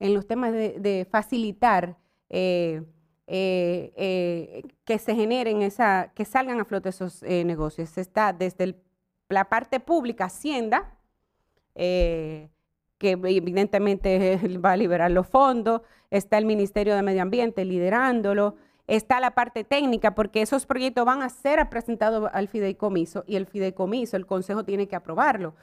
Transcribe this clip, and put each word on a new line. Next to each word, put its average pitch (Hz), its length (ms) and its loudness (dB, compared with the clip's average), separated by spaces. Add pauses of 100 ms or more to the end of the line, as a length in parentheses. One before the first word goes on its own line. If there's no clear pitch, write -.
en 202 120 2
los 202 140 0
temas 233 260 -2
de, 220 280 -4
de 196 280 -2
facilitar, 214 880 0 (340)
eh, 175 520 0 (440)
eh, 180 720 -2
eh, 175 640 -4 (220)
que 220 140 -2
se 220 160 -2
generen 226 480 0
esa, 202 520 0
que 208 100 -6
salgan 262 360 -2
a 202 40 -4
flote 190 260 -4
esos, 180 320 -10
eh, 175 220 0
negocios. 160 540 -4
Está 196 340 0
desde 180 320 -4
el, 185 120 -4 (520)
la 196 200 2
parte 240 320 -2
pública, 247 460 0
Hacienda, 262 720 -2 (760)
eh, 165 760 -2 (480)
que 196 140 2
evidentemente 190 1300 2
<laughs> 180 260 -4
va 190 80 4
a 180 40 4
liberar 175 340 2
los 180 160 2
fondos, 233 560 2 (280)
está 202 280 0
el 214 60 2
Ministerio 208 500 0
de 202 80 2
Medio 190 200 0
Ambiente 214 420 -2
liderándolo, 208 920 0 (300)
está 220 320 2
la 254 120 0
parte 240 340 -2
técnica, 247 500 2
porque 214 280 0
esos 262 240 -2
proyectos 254 400 0
van 262 160 2
a 254 80 -4
ser 302 400 0
presentados 226 640 -2
al 196 160 -2
fideicomiso 196 800 -2
y 202 100 -4
el 190 100 -2
fideicomiso, 196 720 -4
el 185 100 -6
consejo 196 360 -4
tiene 196 240 -2
que 196 80 -10
aprobarlo. 180 680 -2